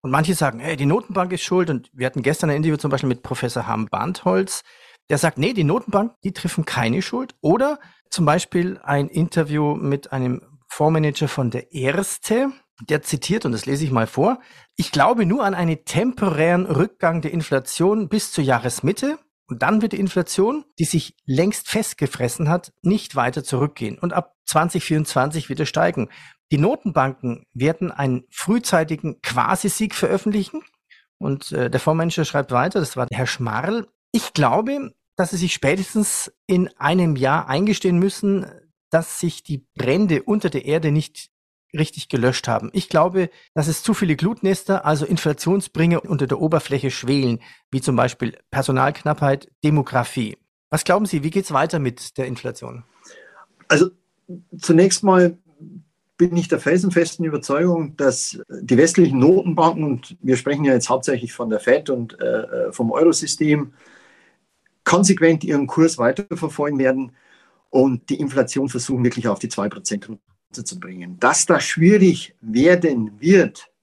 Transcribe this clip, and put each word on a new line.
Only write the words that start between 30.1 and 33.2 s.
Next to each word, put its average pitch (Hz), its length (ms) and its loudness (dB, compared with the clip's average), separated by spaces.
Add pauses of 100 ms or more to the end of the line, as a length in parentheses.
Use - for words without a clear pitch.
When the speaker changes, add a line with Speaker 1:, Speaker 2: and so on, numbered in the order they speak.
Speaker 1:
Und, - 360 -6
äh, 123 180 -2
der 131 100 -2
Fondsmanager 160 460 0
schreibt 139 260 -4
weiter, 143 260 0
das 156 180 -4
war 127 140 -2
Herr 127 160 -4